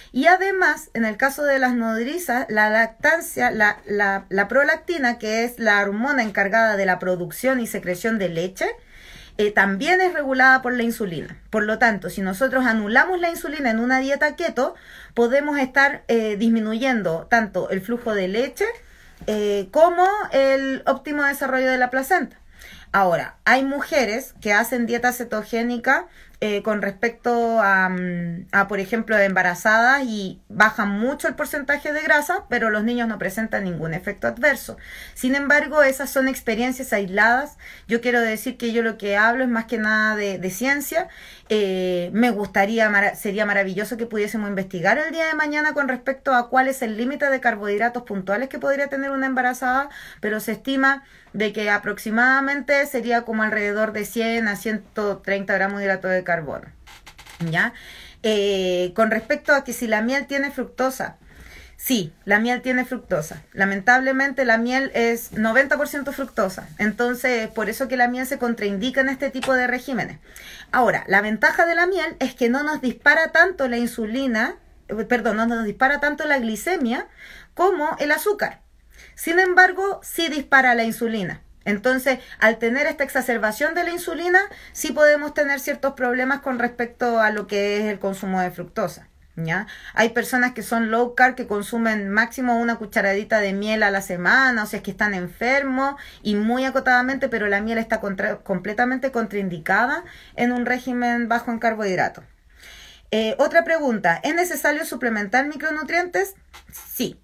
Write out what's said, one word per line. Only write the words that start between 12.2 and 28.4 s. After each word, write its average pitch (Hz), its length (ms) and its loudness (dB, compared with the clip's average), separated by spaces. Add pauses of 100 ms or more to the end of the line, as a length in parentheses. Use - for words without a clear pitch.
nosotros 247 440 0
anulamos 240 540 2
la 339 100 0
insulina 302 400 -4
en 220 80 0
una 254 220 2
dieta 285 360 0
keto, 311 380 -2 (400)
podemos 285 460 2
estar, 277 480 2
eh, 220 300 0
disminuyendo 220 880 0
tanto 202 420 0
el 190 120 -2
flujo 233 340 -4
de 185 140 -2
leche, 269 360 -2 (640)
eh, 202 440 -2
como 349 360 6 (240)
el 269 560 2
óptimo 294 360 -2
desarrollo 262 460 0
de 254 80 2
la 247 140 2
placenta. 269 460 0 (540)
Ahora, 175 440 2 (100)
hay 254 180 4
mujeres 269 800 -2
que 208 120 0
hacen 233 340 2
dieta 240 260 0
cetogénica, 240 960 -2 (320)
eh, 208 220 -2
con 208 220 -2
respecto 233 760 0
a, 190 300 4
mm, 175 600 -4